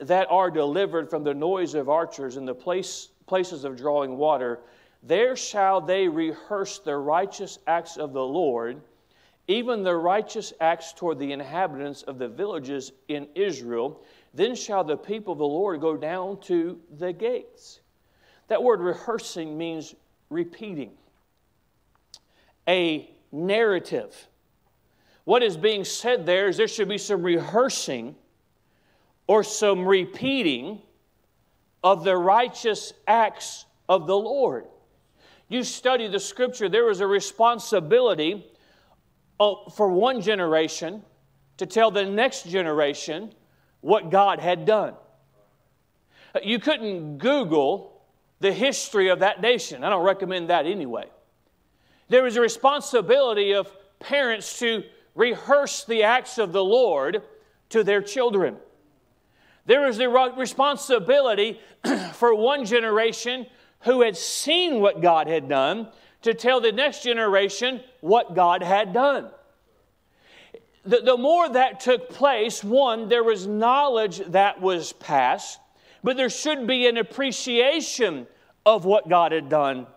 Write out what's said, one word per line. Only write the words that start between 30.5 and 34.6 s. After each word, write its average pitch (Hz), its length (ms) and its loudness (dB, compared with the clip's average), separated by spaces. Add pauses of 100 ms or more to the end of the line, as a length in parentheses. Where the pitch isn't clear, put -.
of 180 200 4
the 185 120 2
righteous 220 800 0 (140)
acts - 580 0 (240)
of 180 180 2
the 190 80 2
Lord. 214 520 -2 (800)